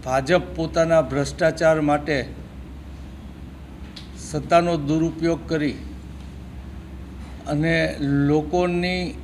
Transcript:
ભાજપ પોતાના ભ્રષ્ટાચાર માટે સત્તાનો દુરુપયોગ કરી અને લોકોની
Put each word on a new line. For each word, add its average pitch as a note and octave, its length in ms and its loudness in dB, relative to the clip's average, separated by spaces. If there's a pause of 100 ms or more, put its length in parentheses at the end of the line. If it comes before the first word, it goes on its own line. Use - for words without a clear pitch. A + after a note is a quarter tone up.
ભાજપ C3+ 360 4 (140)
પોતાના E3 460 4
ભ્રષ્ટાચાર D#3 800 2
માટે D3 440 2 (1900)
સત્તાનો E3+ 600 2
દુરુપયોગ D#3+ 720 0
કરી D3+ 260 0 (1700)
અને D#3+ 520 2
લોકોની F3 1120 2 (100)